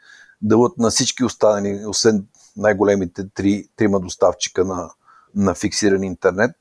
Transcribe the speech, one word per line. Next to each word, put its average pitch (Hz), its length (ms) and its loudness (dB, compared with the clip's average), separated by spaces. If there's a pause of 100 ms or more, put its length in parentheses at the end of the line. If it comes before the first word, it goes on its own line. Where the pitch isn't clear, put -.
(420)
делът 110 360 2
на 117 120 0
всички 127 340 -2
останали, 101 640 0
освен 104 380 0 (320)
най-големите 98 720 0
три, 98 460 -2
трима 101 240 0
доставчика 90 680 -2
на, 90 240 -8 (460)
на 98 200 2
фиксиран 98 480 0
интернет. 95 580 -2